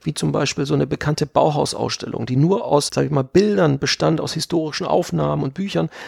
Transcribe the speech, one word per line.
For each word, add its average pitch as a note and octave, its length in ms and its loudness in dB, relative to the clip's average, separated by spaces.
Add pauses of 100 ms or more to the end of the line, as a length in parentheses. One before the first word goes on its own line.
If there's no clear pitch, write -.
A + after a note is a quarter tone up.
wie D#3 120 -4
zum D3+ 180 -2
Beispiel D3 340 -2
so D#3 80 0
eine C#3+ 140 2
bekannte D3 380 -2
Bauhaus-Ausstellung, B2+ 1000 0
die B2+ 80 -2
nur F3 300 4
aus, C#3+ 280 2
sag C#3 120 0
ich C#3 80 -4
mal, C#3 100 2
Bildern F3+ 560 2
bestand, D#3 420 0
aus D3 120 -6
historischen D#3+ 520 -4
Aufnahmen D3+ 600 0
und C#3 100 -4
Büchern, E3+ 360 -2 (180)